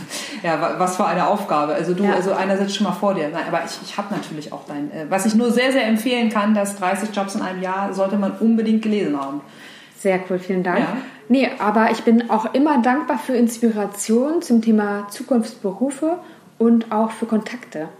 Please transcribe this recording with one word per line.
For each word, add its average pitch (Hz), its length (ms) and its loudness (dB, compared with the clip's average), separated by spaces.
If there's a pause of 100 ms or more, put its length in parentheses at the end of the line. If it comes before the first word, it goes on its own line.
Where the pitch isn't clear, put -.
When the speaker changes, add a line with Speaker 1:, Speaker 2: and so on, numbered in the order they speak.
(420)
Speaker 1:
ja, 160 180 0
wa-, 165 160 -2
was 185 200 0
für 208 100 2
eine 170 200 0
Aufgabe. 160 460 0
Also 175 220 0
du, 202 100 0
Speaker 2:
Ja. 196 80 4
Speaker 1:
also 185 220 0
einerseits 196 420 0
schon 214 100 0
mal 180 60 0
vor 196 220 0
dir. 151 180 -4
Nein, 160 160 -6
aber 170 160 -2
ich, - 180 -10
ich - 140 -12
hab 208 140 -6
natürlich 156 420 -8
auch - 160 -14
dein, 147 240 -6
äh, 156 160 -8
was 190 160 0
ich 214 100 2
nur 240 160 4
sehr, 254 220 2
sehr 247 140 2
empfehlen 233 420 2
kann, 214 240 2
das 202 240 0
dreißig 196 400 -2
Jobs 196 180 -4
in - 60 -4
einem 185 220 -6
Jahr 190 320 -4
sollte 196 240 0
man 196 140 0
unbedingt 220 500 2
gelesen 190 360 0
haben. 139 220 -6 (580)
Speaker 2:
Sehr 185 300 2
cool, 180 100 -2
vielen 185 260 -2
Dank. 180 160 0
Speaker 1:
Ja. - 60 0 (440)
Speaker 2:
Nee, 254 180 4 (100)
aber 214 340 2
ich - 100 -4
bin 233 260 4
auch 220 240 0
immer 277 300 4
dankbar 262 360 0
für - 180 -4
Inspiration 226 1040 0
zum 233 180 4
Thema 208 480 0
Zukunftsberufe 254 1120 -2 (400)
und 226 340 4
auch 220 200 0
für - 120 -6
Kontakte. 214 640 -4 (120)